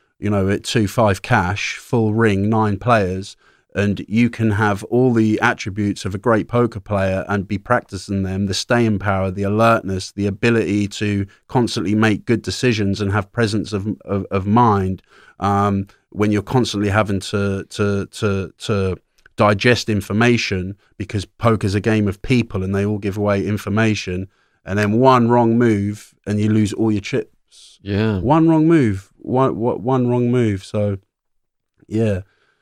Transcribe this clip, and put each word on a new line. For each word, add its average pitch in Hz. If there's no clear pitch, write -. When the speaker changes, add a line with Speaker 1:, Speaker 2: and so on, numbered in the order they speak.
Speaker 1:
you 104
know, 98
at 101
two 107
five 104
cash, 98
full 110
ring, 104
nine 107
players, 98
and 101
you 117
can 113
have 104
all 123
the 110
attributes 101
of 95
a 101
great 107
poker 120
player 95
and 101
be 101
practicing 98
them, 95
the 95
staying 113
power, 95
the 98
alertness, 104
the 101
ability 104
to 101
constantly 107
make 107
good 117
decisions 101
and 98
have 104
presence 104
of, 104
of, 98
of 95
mind, 101
um, 101
when 104
you're 101
constantly 104
having 101
to, 101
to, 101
to, 98
to 95
digest 107
information, 104
because 98
poker's 107
a 104
game 107
of -
people 117
and 98
they 98
all 104
give 101
away 101
information, 101
and 95
then 104
one 127
wrong 117
move 104
and 104
you 107
lose 107
all 110
your 104
chips. -
Speaker 2:
Yeah. 101
Speaker 1:
One 160
wrong 156
move, 120
one, 123
one, 110
one 123
wrong 123
move. 113
So, 104
yeah. 104